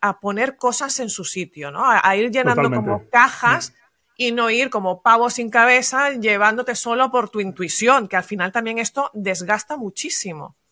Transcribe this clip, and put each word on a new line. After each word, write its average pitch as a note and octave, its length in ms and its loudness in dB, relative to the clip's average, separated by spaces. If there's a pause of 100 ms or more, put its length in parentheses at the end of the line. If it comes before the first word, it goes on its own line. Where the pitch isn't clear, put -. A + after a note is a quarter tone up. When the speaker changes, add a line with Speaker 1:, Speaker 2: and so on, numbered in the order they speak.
Speaker 1:
a F#3+ 200 -2
poner A3 360 -2
cosas B3+ 440 -2
en A#3 80 -6
su F#3+ 160 -8
sitio, D3+ 460 -10
¿no? F3+ 140 -4
A, A3+ 180 4
a G3 140 4
ir A#3 160 0
llenando B3 300 2
Speaker 2:
Totalmente. B3 140 2
Speaker 1:
como - 340 -4
cajas B3 560 4 (500)
Speaker 2:
Sí. A#3+ 120 -2
Speaker 1:
y A#3 40 -2
no A#3 180 0
ir B3+ 200 0
como F#3+ 320 -4
pavo A#3 280 4
sin A#3 200 -6
cabeza B3+ 640 4
llevándote A3 640 0
solo A#3+ 340 0
por B3 200 0
tu G#3+ 100 -6
intuición, G3+ 680 0
que F#3+ 100 -4
al F3+ 60 0
final F#3 300 -4
también A3+ 260 -4
esto B3 360 -4
desgasta G3 640 -4
muchísimo. F#3 760 -8 (180)